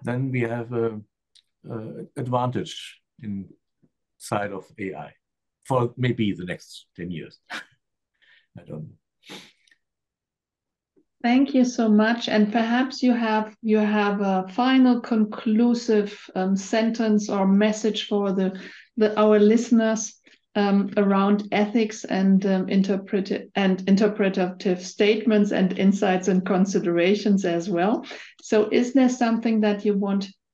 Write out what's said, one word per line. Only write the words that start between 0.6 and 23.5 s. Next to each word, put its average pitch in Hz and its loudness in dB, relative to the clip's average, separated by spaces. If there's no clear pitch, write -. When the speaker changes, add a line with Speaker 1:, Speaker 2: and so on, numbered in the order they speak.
Speaker 1:
a, 113 -4
a 117 -12
advantage 123 -6
inside - -10
of 95 -14
A 98 -8
I 76 -16
for 120 -2
maybe 117 -2
the 90 -10
next - -14
ten 90 -10
years. - -14
<laughs> - -20
I - -20
don't - -20
know. - -18
Speaker 2:
Thank 254 2
you 254 6
so 247 0
much. 214 4
And 208 2
perhaps 240 -2
you 254 4
have, 220 -2
you 214 2
have 208 0
a 190 0
final 254 4
conclusive, 220 0
um, 190 0
sentence 220 0
or 196 0
message 208 0
for 202 -2
the, 190 -2
the, 214 0
our 214 6
listeners, 220 2
um, 202 0
around 202 2
ethics 208 -2
and, 190 2
um, 185 0
interpret-, 196 -2